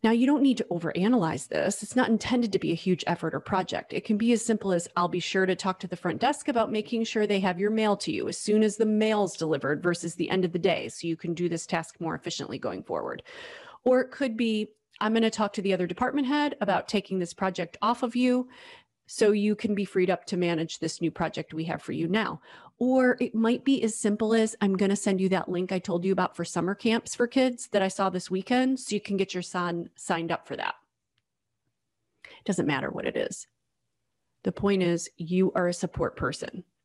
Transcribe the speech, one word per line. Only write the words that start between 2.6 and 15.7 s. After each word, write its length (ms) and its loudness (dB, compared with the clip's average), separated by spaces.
be 100 -2
a 60 0
huge 320 0
effort 260 -2
or 60 -4
project. 520 -4
It 120 -6
can 120 0
be 160 2
as 120 2
simple 280 0
as, 140 0
"I'll 120 0
be 100 -2
sure 260 0
to 120 2
talk 240 -4
to 80 -10
the 80 -8
front 240 -4
desk 260 0
about 240 0
making 320 -2
sure 240 0
they 140 2
have 180 0
your 140 2
mail 240 2
to 160 -6
you 160 -2
as 100 -6
soon 240 4
as 140 2
the 100 2
mail's 500 2
delivered 460 0
versus 320 0
the 160 -4
end 140 2
of 80 -2
the 80 -2
day, 280 2
so 200 -8
you 80 -2
can 180 -4
do 140 -2
this 180 -4
task 340 -4
more 140 -4
efficiently 460 -8
going 240 -6
forward." 400 -6
Or 180 4
it 120 -4
could 240 -2
be, 320 0
"I'm 140 2
gonna 160 4
talk 240 -2
to 80 -2
the 100 2